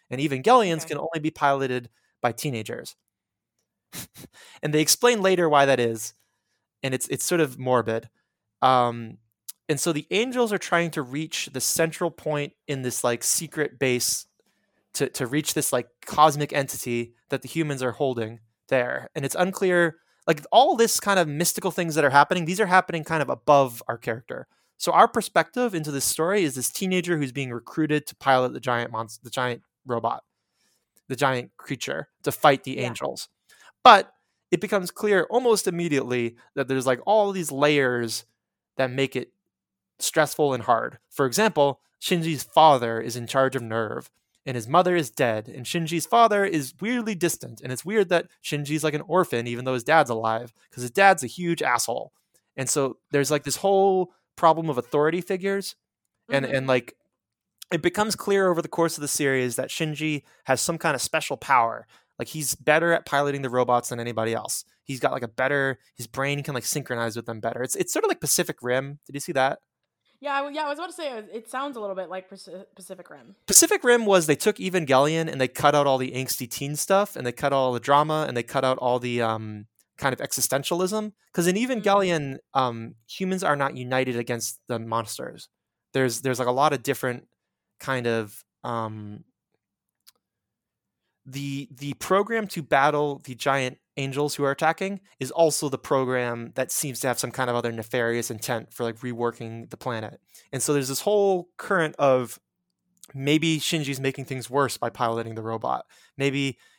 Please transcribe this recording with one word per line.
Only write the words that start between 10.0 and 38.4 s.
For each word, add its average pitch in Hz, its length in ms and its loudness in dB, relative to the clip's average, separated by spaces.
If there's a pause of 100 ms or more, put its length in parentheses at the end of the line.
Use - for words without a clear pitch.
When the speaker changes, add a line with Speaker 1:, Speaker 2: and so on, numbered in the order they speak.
Speaker 1:
angels 240 420 0
are 196 60 -2
trying 170 340 0
to 151 100 -4
reach 143 500 -6
the 131 80 -6
central 165 500 0
point 147 440 -6 (120)
in 135 160 -4
this, 123 220 -4
like, 120 180 0
secret - 560 -4
base 127 480 0 (680)
to, 139 160 -2
to 135 160 -6
reach 147 280 -2
this, - 180 -2
like, 123 160 -2 (180)
cosmic 147 460 4
entity 120 640 -4 (160)
that 135 120 -4
the 131 60 -14
humans 147 340 -2
are 127 100 -2
holding 117 480 -4 (280)
there. 131 460 -2
And 139 100 -4
it's - 120 -4
unclear, 180 640 2 (280)
like, 151 240 0
all 277 260 6
this 226 240 2
kind 196 200 2
of 160 80 2
mystical 165 420 -2
things 165 240 -4
that 151 100 4
are 139 60 6
happening, 151 360 6
these 185 140 -2
are 208 60 2
happening 175 380 2
kind 160 180 -2
of 127 80 -4
above 127 580 4
our 117 100 -6
character. 127 500 -8 (300)
So - 140 -2
our 196 160 8
perspective 220 680 0
into 151 180 -4
this 139 120 -2
story 185 400 0
is 135 120 -2
this 127 160 -4
teenager 180 460 0
who's 135 140 -2
being 127 200 -6
recruited 147 560 -2
to - 80 -18
pilot 127 380 2
the 131 60 -8
giant 117 320 -2
monst-, 110 320 -8
the 123 60 -14
giant 123 320 -4 (240)
robot, 117 380 -4 (840)
the 135 80 -6
giant 131 420 0
creature, - 500 -8 (160)
to 139 80 -2
fight 143 320 4
the 131 120 -8
Speaker 2:
Yeah. 127 100 -4
Speaker 1:
angels. 131 420 -8 (560)
But 214 280 10 (380)
it 170 120 2
becomes 196 280 -2
clear 202 400 2
almost 233 380 2
immediately 127 680 -2 (180)
that 135 140 -4
there's, 131 180 0
like, 123 200 2
all 202 260 2
these 175 200 -4
layers 135 720 2 (520)